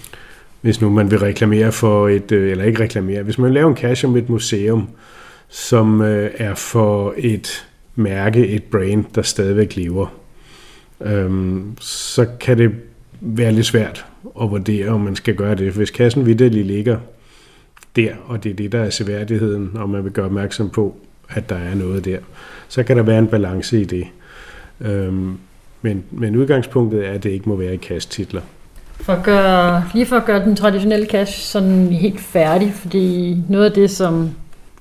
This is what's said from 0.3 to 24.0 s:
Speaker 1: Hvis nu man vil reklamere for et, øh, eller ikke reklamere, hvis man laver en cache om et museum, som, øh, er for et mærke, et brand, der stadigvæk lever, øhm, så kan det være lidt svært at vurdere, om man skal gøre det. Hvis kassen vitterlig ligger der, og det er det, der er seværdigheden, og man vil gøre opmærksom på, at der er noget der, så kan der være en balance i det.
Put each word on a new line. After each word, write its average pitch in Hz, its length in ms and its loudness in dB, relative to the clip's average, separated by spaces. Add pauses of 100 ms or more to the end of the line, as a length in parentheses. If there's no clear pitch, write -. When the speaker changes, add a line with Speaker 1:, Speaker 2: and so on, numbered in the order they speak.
Speaker 1:
Hvis 113 200 0
nu 107 80 4
man 101 220 4
vil 107 80 4
reklamere 107 520 2
for 104 380 2
et, 101 220 0
øh, 98 200 2
eller 92 120 -2
ikke 113 160 2
reklamere, 101 440 -2
hvis 104 140 -6
man 127 160 4
laver 156 160 4
en 139 80 0
cache 127 300 0
om 123 80 2
et 120 140 0
museum, 110 580 0 (640)
som, 110 520 2
øh, 107 360 0
er 101 180 -4
for 101 600 0
et 117 500 -4 (280)
mærke, 104 520 2
et 104 160 -2
brand, 104 420 0 (100)
der 107 60 0
stadigvæk 101 540 0
lever, 92 320 -4 (1000)
øhm, 95 720 -2
så - 480 -2 (120)
kan 123 180 2
det 117 140 4 (500)
være 113 300 0
lidt 110 140 4
svært 104 400 -2 (360)
at 107 100 -2
vurdere, 101 380 -2
om 110 120 2
man 98 140 -4
skal 107 200 -2
gøre 101 200 0
det. 98 160 -2
Hvis 104 200 -2
kassen 123 340 2
vitterlig 113 400 4
ligger 104 320 -2 (960)
der, 110 180 2 (140)
og 117 160 -8
det 110 60 -4
er 101 40 -6
det, 104 180 -6
der 117 80 -2
er 107 100 0
seværdigheden, 104 880 -2
og 104 140 -6
man 101 140 -2
vil 98 80 -6
gøre 98 140 -2
opmærksom 98 440 -4
på, 104 280 -2 (320)
at - 200 -8
der 95 60 -4
er 87 200 -6
noget 92 300 -4
der, 92 120 -4 (500)
så 127 160 -2
kan 123 140 4
der 113 60 4
være 110 160 4
en 113 80 6
balance 101 540 0
i - 20 0
det. 90 240 -4 (760)